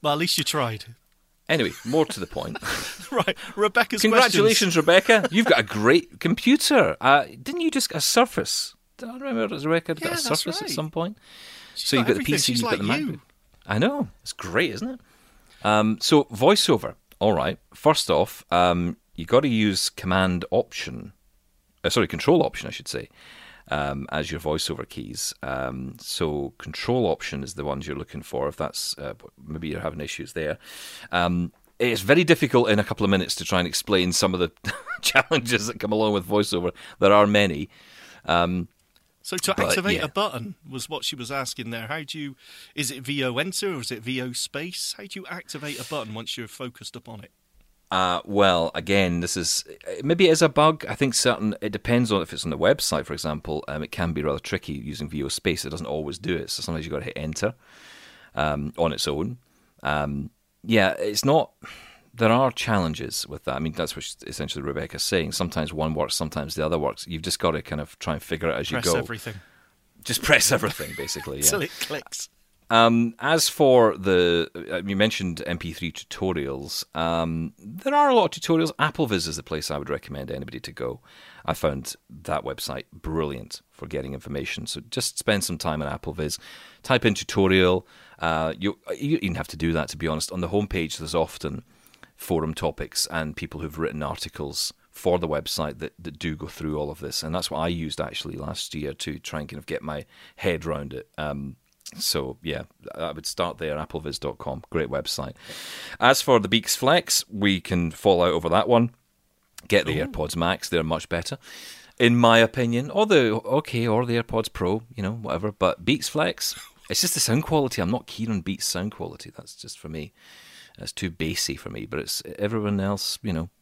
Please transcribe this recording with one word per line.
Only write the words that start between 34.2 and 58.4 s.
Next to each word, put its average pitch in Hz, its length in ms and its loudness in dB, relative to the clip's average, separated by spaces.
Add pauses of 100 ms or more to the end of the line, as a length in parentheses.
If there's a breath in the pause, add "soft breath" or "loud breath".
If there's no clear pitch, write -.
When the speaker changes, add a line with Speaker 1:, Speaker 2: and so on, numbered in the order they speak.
Speaker 2:
of 90 40 -2
the 87 120 2 (260)
<laughs> - 240 -10
challenges 120 680 2
that 120 120 -8
come 107 120 -2
along 107 220 4
with 92 140 0
VoiceOver. 92 440 2 (280 loud breath)
There 98 140 8
are 104 120 10
many. 101 440 2 (560 loud breath)
Um, 87 420 2 (560)
Speaker 1:
So - 140 -8
to 196 180 0
Speaker 2:
but, 196 140 0
Speaker 1:
activate 180 280 0
Speaker 2:
yeah. - 80 -2
Speaker 1:
a - 20 -4
button 175 480 -4 (140)
was 131 200 -10
what 151 160 -8
she - 100 -4
was 123 160 -10
asking 131 400 -6
there. 113 160 -10
How 151 160 -6
do 151 160 -10
you, 143 160 -10 (400 loud breath)
is 139 160 -2
it 131 100 -12
V 135 220 -2
O 127 140 0
enter 185 380 -2
or 135 60 -6
is 113 80 -8
it 113 140 -8
V 127 180 -4
O 127 120 -6
space? - 640 -6
How 202 80 -14
do 196 140 -12
you 185 80 -16
activate 151 520 -10
a 127 100 -8
button 113 240 -6
once 113 240 -8
you're 117 100 -8
focused - 480 -12
upon 113 280 -16
it? - 80 -20 (580)
Speaker 2:
Uh, 92 360 0
well, 95 500 4
again, 90 440 2
this 85 160 -2
is, - 300 -2 (380)
maybe 170 240 6
it 165 40 10
is 160 120 6
a 165 60 6
bug. 151 380 4
I 113 80 -4
think 131 180 0
certain, 107 480 2
it 104 120 -2
depends 120 380 2
on 98 100 4
if 82 100 -6
it's 76 140 -6
on 85 60 -2
the 73 80 -4
website, 80 460 2
for - 80 -6
example. 76 540 -4
Um, 76 160 -6
it - 80 -10
can 85 220 -2
be 78 100 -2
rather 73 160 0
tricky - 340 -6
using 71 360 -8
V 76 140 -4
O 67 60 -4
space. - 360 -2
It 69 60 -8
doesn't 80 160 -8
always 73 320 -6
do 95 160 -2
it. - 160 -6
So - 100 -6
sometimes 80 240 -6
you've 78 80 -8
gotta 69 120 -6
hit - 120 -10
enter, 78 380 -4 (800 loud breath)
um, 73 420 -2